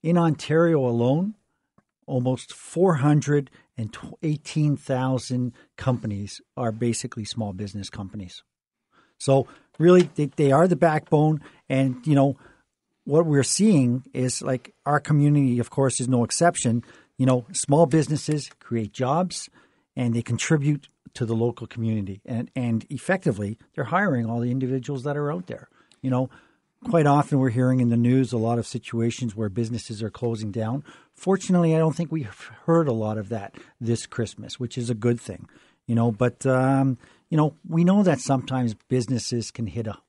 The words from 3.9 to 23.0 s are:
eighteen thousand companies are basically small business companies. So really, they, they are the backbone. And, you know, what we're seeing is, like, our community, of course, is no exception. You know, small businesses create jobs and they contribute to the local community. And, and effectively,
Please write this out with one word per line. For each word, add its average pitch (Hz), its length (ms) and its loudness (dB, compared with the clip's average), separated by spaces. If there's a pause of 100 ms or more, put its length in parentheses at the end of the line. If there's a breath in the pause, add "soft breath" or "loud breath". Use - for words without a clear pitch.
eighteen 151 540 -2
thousand 127 760 -2 (240 soft breath)
companies 107 640 -4 (160)
are 120 160 -4
basically 117 520 -4
small 104 280 -6
business 98 380 -10
companies. 98 520 -12 (760 soft breath)
So 135 300 2 (300 loud breath)
really, 175 360 8
they, 147 120 -2
they 139 260 2
are 165 160 6
the 175 80 2
backbone. 156 640 2 (280 loud breath)
And, 131 380 0
you 151 80 4
know, 139 220 4 (680 soft breath)
what 156 220 4
we're 143 160 4
seeing 131 600 2 (100)
is, 127 280 -4
like, 131 320 -6 (120)
our 147 140 2
community, 147 580 2
of 117 120 -4
course, 135 300 0
is 123 80 -2
no 123 160 2
exception. 120 600 0 (320 loud breath)
You 127 100 0
know, 127 260 0
small - 340 2
businesses 147 640 -2 (120)
create 113 320 -6
jobs 156 560 -2 (480 soft breath)
and 120 180 -2
they 117 80 -2
contribute 143 680 -2 (260)
to 123 120 -4
the 113 80 -2
local 117 320 -2
community. 107 580 -6
And, 120 300 -6
and 117 360 -4
effectively, 117 680 -4 (160 soft breath)